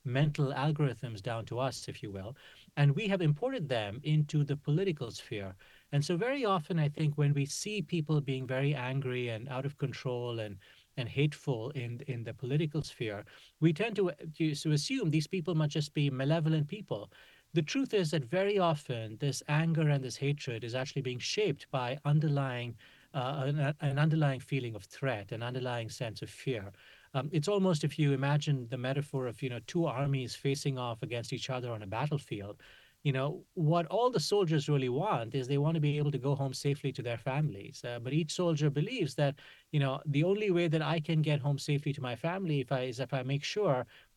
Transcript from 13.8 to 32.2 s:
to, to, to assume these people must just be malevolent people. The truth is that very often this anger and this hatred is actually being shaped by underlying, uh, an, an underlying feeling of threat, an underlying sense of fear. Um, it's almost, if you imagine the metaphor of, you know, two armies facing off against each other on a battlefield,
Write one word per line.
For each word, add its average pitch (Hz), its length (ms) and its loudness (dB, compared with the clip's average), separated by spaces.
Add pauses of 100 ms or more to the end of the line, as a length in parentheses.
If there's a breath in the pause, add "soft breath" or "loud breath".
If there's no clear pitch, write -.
to, 185 140 2 (260)
to, 156 180 2
to 151 160 -2
assume 175 400 0
these 156 160 2
people 180 280 -2
must 151 160 2
just 151 220 -2
be 147 160 2
malevolent 151 580 2
people. 127 440 -8 (420 loud breath)
The 254 80 2
truth 269 320 -2
is 175 180 4
that 147 140 0
very 196 340 2
often 123 600 0
this 139 260 0
anger 156 400 4
and 139 160 4
this 120 140 -6
hatred 127 480 -2
is 117 100 -4
actually 139 280 -2
being 123 160 -4
shaped 190 520 -2
by 127 320 -2
underlying, 139 720 2 (380 loud breath)
uh, 135 320 -2
an, 147 340 0
an 139 180 0
underlying 147 440 2
feeling 123 340 -4
of 98 80 -12
threat, 113 480 -4
an 113 100 -6
underlying 120 480 -4
sense 110 320 -8
of 107 80 -10
fear. 104 420 -6 (420 loud breath)
Um, 139 180 -2
it's 156 160 0
almost, 185 380 2
if 143 120 -2
you 143 140 4
imagine 139 580 2
the 127 80 -6
metaphor 135 500 -2
of, 113 140 -8
you 135 80 -2
know, 120 180 -6
two 165 180 0
armies 135 500 0
facing 139 420 -2
off 120 240 -4
against 117 300 -6
each 123 180 -6
other 123 220 -4
on 107 100 -6
a 104 60 -10
battlefield, 110 720 -4 (420 loud breath)